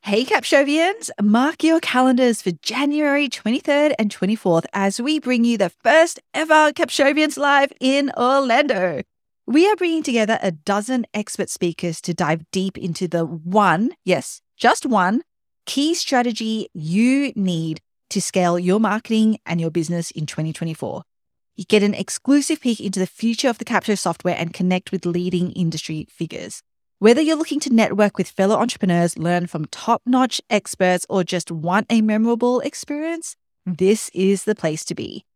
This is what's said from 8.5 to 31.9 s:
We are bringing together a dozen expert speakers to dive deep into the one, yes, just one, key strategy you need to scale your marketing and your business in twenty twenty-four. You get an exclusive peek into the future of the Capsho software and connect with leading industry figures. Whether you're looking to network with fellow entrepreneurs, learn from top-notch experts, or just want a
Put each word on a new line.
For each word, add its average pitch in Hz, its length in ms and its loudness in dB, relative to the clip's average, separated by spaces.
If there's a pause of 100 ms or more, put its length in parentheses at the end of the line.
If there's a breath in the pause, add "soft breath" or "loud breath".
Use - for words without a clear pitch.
We 311 200 4
are 427 80 4
bringing 330 280 -2
together 226 400 0
a 190 80 0
dozen 208 640 -2
expert 208 340 -6
speakers 170 520 -4
to 175 120 -6
dive 160 380 -2
deep 190 260 -4
into 175 300 -6
the 165 180 -2
one, 180 680 0 (100)
yes, - 380 -2 (140)
just - 300 2
one, 214 380 0 (420)
key 302 300 -2
strategy 233 760 -2
you 233 640 0
need 165 460 -4 (300)
to 190 100 -2
scale 175 380 0
your 180 200 2
marketing 220 640 0
and 170 160 -4
your 165 120 -2
business 170 400 -4
in 156 160 -8
twenty 160 260 -6
twenty-four. 160 480 -8 (540)
You 190 100 -14
get 208 160 4
an 208 140 2
exclusive 285 640 0
peek 233 180 -2
into 190 200 -4
the 185 80 0
future 233 420 -2
of 226 80 -2
the - 80 -10
Capsho 208 320 0
software 175 400 -4
and 170 160 -6
connect 180 380 -2
with 180 160 -4
leading 175 460 -2
industry 160 580 -6
figures. - 500 -10 (380)
Whether 233 200 6
you're 320 160 2
looking 302 240 -4
to 262 140 -2
network 208 440 2
with 185 120 -2
fellow 196 260 0
entrepreneurs, 175 640 0
learn 175 300 -2
from 151 180 -6
top-notch 247 720 -2 (100)
experts, 180 600 0
or 185 160 0
just 175 260 -6
want 175 380 -2
a 226 100 2